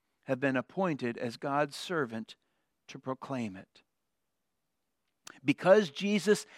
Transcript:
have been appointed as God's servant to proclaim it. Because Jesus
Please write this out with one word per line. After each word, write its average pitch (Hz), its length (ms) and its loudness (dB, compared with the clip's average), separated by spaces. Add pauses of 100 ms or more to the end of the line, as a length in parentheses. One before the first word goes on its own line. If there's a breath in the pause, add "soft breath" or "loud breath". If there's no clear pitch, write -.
(240)
have 131 160 -2
been 131 160 2
appointed 127 640 -2
as 117 200 -6
God's 143 380 0
servant 117 600 -4 (520)
to 143 120 -14
proclaim 127 560 -8
it. - 280 -20 (1600 loud breath)
Because 175 460 6
Jesus 202 560 2 (120)